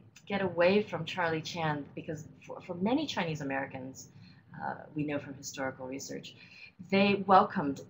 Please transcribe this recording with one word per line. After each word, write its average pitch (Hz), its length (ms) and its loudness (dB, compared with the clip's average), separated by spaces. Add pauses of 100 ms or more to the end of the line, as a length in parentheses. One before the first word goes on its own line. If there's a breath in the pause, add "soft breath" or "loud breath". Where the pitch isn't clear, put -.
(280)
get 196 140 0
away 180 400 6
from 170 240 -4
Charlie 165 360 0
Chan 156 520 -2
because 151 340 -8 (180)
for, - 160 -12
for 185 120 -8
many 233 320 2
Chinese 165 360 -4
Americans, 135 680 -6 (520 loud breath)
uh, 139 140 -6 (200)
we 151 80 -2
know 147 160 -2
from 139 160 -12
historical 131 500 -8
research, 135 500 -10 (560 loud breath)
they 196 360 4
welcomed 190 640 6